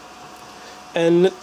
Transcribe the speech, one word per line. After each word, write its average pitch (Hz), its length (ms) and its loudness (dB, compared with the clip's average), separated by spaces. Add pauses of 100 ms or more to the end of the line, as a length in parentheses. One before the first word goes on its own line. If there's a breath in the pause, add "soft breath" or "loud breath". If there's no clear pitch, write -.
(920 loud breath)
And 170 380 2 (120)